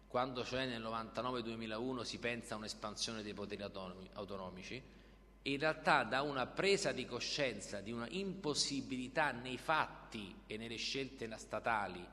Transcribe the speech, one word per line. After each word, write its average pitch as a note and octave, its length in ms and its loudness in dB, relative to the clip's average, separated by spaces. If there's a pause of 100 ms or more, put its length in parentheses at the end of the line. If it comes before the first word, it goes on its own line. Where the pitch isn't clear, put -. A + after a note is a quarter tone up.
quando B2 360 2
cioè B2+ 220 0
nel A#2+ 140 -2
novantanove A2+ 640 -2
duemilauno A2+ 600 -2
si G#2+ 160 -4
pensa A#2 360 -2
a G#2+ 40 -4
un'espansione G#2+ 640 -4
dei G#2 120 -6
poteri G2+ 280 -4
autonomi-, F#2+ 520 -8
autonomici, F#2+ 680 -6 (600)
e C#3 100 2
in C#3+ 80 2
realtà D#3 420 6
da B2+ 200 4
una C#3 220 2
presa F3+ 460 4
di B2 160 0
coscienza A2+ 760 0
di G#2 120 -6
una A#2 160 -2
impossibilità C#3+ 1200 2
nei B2 280 -4
fatti A#2 760 0 (140)
e A2 80 -2
nelle A#2 180 -4
scelte B2+ 540 -2
na-, A2 80 -6
statali G2+ 760 0